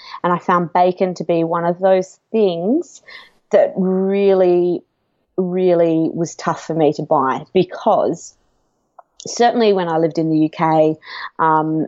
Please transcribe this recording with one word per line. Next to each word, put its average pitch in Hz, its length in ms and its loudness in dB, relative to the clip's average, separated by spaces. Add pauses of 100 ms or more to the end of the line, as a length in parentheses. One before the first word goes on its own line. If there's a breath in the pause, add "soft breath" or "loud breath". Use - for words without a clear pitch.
(240 loud breath)
And 175 100 0
I 170 60 -2
found 175 340 -2
bacon 185 420 0
to 170 80 -10
be 170 200 0
one 170 200 -4
of 175 160 -2
those 190 400 0 (120)
things 208 720 -2 (480 loud breath)
that 196 260 2
really, 185 1080 0 (540)
really 175 760 0
was 165 240 -6
tough - 300 -6
for 165 80 -8
me 156 200 2
to 156 100 -8
buy 143 500 -2
because 175 840 -2 (920)
certainly 233 460 2
when 180 160 -2
I 160 80 -2
lived 165 200 0
in 160 120 0
the 156 100 2
U 156 100 2
K, 160 460 2 (440 loud breath)
um, 156 480 0